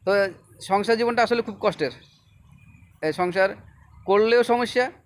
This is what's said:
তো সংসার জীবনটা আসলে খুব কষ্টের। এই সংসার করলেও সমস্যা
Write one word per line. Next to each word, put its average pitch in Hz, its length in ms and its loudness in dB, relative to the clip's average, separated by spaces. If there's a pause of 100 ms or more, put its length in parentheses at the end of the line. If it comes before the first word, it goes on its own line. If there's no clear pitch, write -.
তো 196 220 2 (340)
সংসার 202 360 0
জীবনটা 233 260 0
আসলে 233 180 0
খুব 208 180 -10
কষ্টের। 160 320 -2 (1080)
এই 156 120 -2
সংসার 185 360 0 (560)
করলেও 220 380 4
সমস্যা 247 480 0 (140)